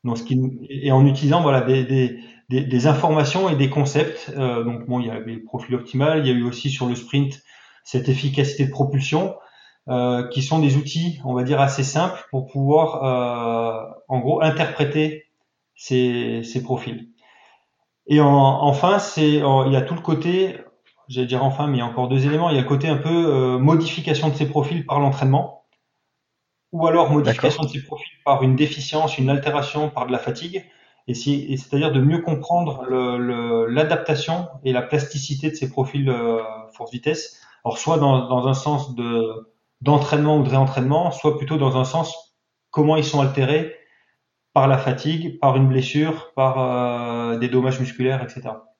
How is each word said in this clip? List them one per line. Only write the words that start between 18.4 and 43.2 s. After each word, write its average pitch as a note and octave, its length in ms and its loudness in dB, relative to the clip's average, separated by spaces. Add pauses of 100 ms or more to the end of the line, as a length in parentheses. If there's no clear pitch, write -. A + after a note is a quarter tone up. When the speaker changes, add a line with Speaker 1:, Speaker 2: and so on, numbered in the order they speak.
Speaker 1:
enfin, F#3 280 2
c'est, D3+ 440 2
en, C3+ 240 4
il C#3 60 2
y C#3+ 40 4
a D#3 60 2
tout - 120 -4
le D#3+ 60 -8
côté, F3 580 -2 (500)
j'allais B2+ 180 -2
dire B2+ 160 -2
enfin, C#3 240 0
mais C3+ 120 0
il - 20 0
y - 20 -2
a A#2+ 40 -4
encore B2 220 -4
deux C3+ 180 2
éléments, D#3+ 240 2
il D3 60 2
y - 20 4
a B2+ 40 2
le B2+ 60 -2
côté C#3+ 200 2
un C#3+ 100 2
peu, C#3+ 120 -4
euh, C3+ 480 2
modification D#3 720 2
de C#3 60 0
ces C#3 140 -2
profils D3+ 360 -2
par C#3+ 160 0
l'entraînement, C#3 640 0 (1080)
ou E3 140 0
alors D#3+ 240 4
modification D3 520 2
Speaker 2:
D'accord. C#3+ 120 -4
Speaker 1:
de C#3+ 60 -6
ces - 40 -14
profils - 400 -16
par C3 180 4
une C3 140 6
déficience, D3+ 640 0
une C3 120 2
altération, D3 600 0
par B2 160 -4
de B2+ 60 -2
la B2 60 0
fatigue, F3 460 -8 (440)
et B2 60 -2
c'est, C#3+ 240 -2 (140)
et C3 40 -2
c'est-à-dire C#3+ 360 -2
de C3+ 80 2
mieux D#3+ 220 4
comprendre D3+ 680 -2
le, B2+ 300 0
le, A#2 480 0
l'adaptation D#3 840 -2 (160)
et C3 80 0
la B2 100 0
plasticité D3 680 -4
de D#3 60 -12
ces C3 120 -6
profils, C3+ 400 -2
euh, A#2 300 0 (340)
force-vitesse. - 680 -8 (240)
Alors, A#2 140 -4
soit D#3+ 200 0
dans, C3 300 4
dans B2+ 200 0
un C3+ 60 2
sens C3+ 400 -4
de, A#2 580 -4 (280)
d'entraînement D3 580 2
ou C#3+ 40 4
de C3 60 2
réentraînement, C3+ 640 2
soit D3+ 260 -2
plutôt C#3+ 220 -4
dans C3 180 2
un B2+ 80 2
sens - 520 -6 (340)
comment D3+ 260 4
ils D3+ 80 2
sont C#3+ 160 0